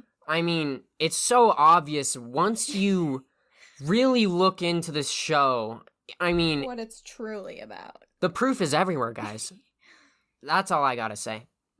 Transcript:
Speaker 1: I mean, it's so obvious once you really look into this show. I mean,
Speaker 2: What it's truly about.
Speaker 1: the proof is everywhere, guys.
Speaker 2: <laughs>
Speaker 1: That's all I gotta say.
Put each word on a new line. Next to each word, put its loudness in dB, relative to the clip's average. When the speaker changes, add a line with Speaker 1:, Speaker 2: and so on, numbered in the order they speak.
Speaker 1:
I 0
mean, -2
it's 0
so 6
obvious 4
once -2
you 0
really 4
look 2
into -2
this -4
show. 0
I 0
mean, 0
Speaker 2:
What -8
it's -14
truly -14
about. -18
Speaker 1:
the 0
proof -2
is 0
everywhere, 0
guys. -12
Speaker 2:
<laughs> -20
Speaker 1:
That's -2
all 2
I 2
gotta -6
say. -10